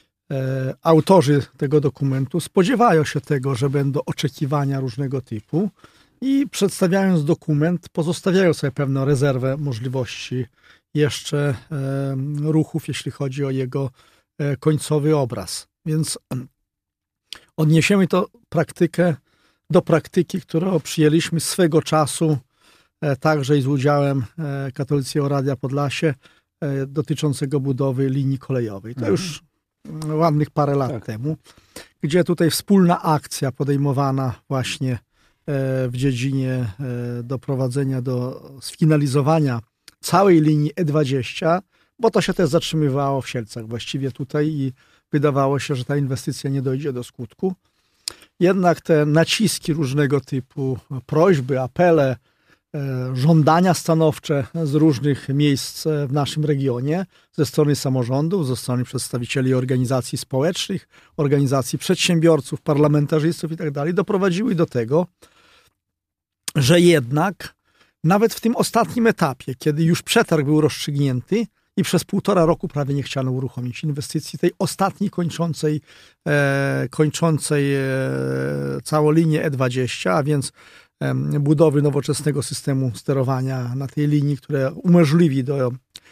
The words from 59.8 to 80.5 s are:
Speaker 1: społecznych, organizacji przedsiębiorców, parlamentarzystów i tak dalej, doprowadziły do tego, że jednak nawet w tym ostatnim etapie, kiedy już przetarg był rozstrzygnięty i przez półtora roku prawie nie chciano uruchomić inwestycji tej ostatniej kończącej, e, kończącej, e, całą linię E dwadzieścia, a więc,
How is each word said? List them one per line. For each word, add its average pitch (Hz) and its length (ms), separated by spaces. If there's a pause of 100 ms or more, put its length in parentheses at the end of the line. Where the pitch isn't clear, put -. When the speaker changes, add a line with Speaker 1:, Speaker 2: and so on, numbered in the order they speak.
Speaker 1:
społecznych, 165 680 (300)
organizacji 139 600
przedsiębiorców, 165 840
parlamentarzystów 151 880
i 165 60
tak 160 140
dalej, 147 220
doprowadziły 196 640
do 160 100
tego, 127 420 (1500)
że 151 260
jednak 156 720 (480)
nawet 202 300
w - 60
tym 226 160
ostatnim 226 520
etapie, 139 480
kiedy 151 280
już 165 180
przetarg - 440
był 151 160
rozstrzygnięty 143 840 (320)
i 185 60
przez - 200
półtora 190 420
roku 165 220
prawie 143 280
nie 139 80
chciano 131 280
uruchomić 123 520
inwestycji 151 560
tej 180 200
ostatniej 190 500
kończącej, 156 720 (460)
e, 139 640
kończącej, 147 840
e, 135 60 (1000)
całą 151 280
linię 160 320
E 160 80
dwadzieścia, 131 640
a 160 100
więc, 143 280 (480)